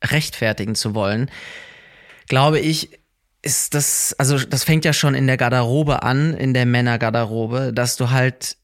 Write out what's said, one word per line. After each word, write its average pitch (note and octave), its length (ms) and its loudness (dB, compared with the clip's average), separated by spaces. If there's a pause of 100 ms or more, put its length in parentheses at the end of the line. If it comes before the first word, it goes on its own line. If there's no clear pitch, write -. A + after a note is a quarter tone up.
rechtfertigen A2 720 -2
zu G#2+ 220 -4
wollen, A2 340 -2 (1000)
glaube C#3 320 4
ich, - 400 -4 (440)
ist - 320 -2
das, - 420 0
also C#3 220 2
das B2+ 240 -2
fängt D#3+ 220 2
ja D3+ 80 2
schon C#3+ 200 2
in C3+ 140 2
der B2+ 100 2
Garderobe B2+ 640 2
an, C#3+ 320 0
in C3 220 0
der B2 100 2
Männergarderobe, A#2 1080 0
dass B2 220 0
du B2 140 0
halt B2+ 540 0